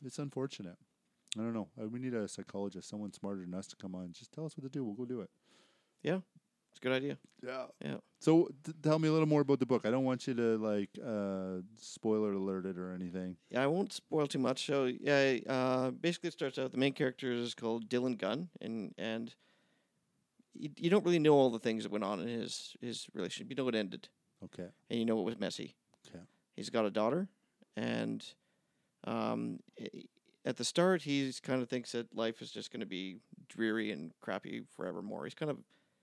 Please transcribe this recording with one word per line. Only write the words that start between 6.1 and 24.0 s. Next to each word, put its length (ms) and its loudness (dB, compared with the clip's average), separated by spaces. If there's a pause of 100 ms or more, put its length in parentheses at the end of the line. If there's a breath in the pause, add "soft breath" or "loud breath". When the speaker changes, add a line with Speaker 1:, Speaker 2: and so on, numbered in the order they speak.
Speaker 2:
it's 80 -20
a 40 -20
good 100 2
idea. 240 0 (260)
Speaker 1:
Yeah. 240 -6 (160)
Speaker 2:
Yeah. 140 -4 (240)
Speaker 1:
So 300 6 (140)
t-, 80 -8 (100)
tell 160 4
me 100 4
a 40 6
little 160 6
more 120 8
about 200 6
the 60 4
book. 200 2
I 40 4
don't 140 2
want 220 0
you 80 0
to, 240 4
like, 320 2 (120)
uh, 600 -2 (160)
spoiler 540 2
alert 340 0
it 100 -4
or 160 -6
anything. 440 -6 (140)
Speaker 2:
Yeah, 120 0
I 40 4
won't 280 0
spoil 320 0
too 140 -2
much. 260 2
So, 200 2
yeah, 600 4
uh, 460 2
basically 360 -2
it 60 -6
starts 240 -4
out, 140 -2
the 60 -4
main 140 4
character 400 0
is 220 -2
called 340 -4
Dylan 300 2
Gunn, 320 -2 (100)
and, 380 -6
and 360 -6 (1200 soft breath)
you, 220 -8
you 140 2
don't 140 6
really 140 6
know 160 10
all 160 10
the 80 -2
things 260 0
that 80 -4
went 120 0
on 160 0
in 80 -4
his, 520 -6
his 340 -8
relationship. 360 -6
You 60 -6
know 120 0
it 60 0
ended. 340 -2 (360)